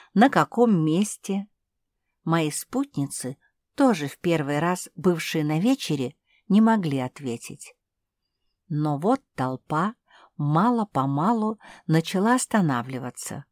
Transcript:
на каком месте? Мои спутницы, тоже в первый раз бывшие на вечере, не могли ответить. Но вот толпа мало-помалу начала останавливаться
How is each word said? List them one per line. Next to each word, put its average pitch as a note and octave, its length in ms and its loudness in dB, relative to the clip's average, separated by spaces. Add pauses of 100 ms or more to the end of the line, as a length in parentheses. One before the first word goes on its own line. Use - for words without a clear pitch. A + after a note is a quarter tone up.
(140)
на A3+ 160 6
каком F#3+ 540 2
месте? G3 640 -2 (760)
Мои D#3+ 260 0
спутницы, C#3+ 840 -6 (380)
тоже G3 340 2
в - 100 -12
первый D3 400 0
раз E3+ 360 -2
бывшие D#3+ 500 0
на D#3 160 0
вечере, E3 560 -2 (320)
не G3 120 6
могли G3+ 380 2
ответить. B2+ 760 -10 (920)
Но D3+ 300 -2
вот G#3+ 220 0 (140)
толпа D3+ 600 -4 (420)
мало-помалу G3 1200 0 (280)
начала F#3 480 2
останавливаться C3 1160 -4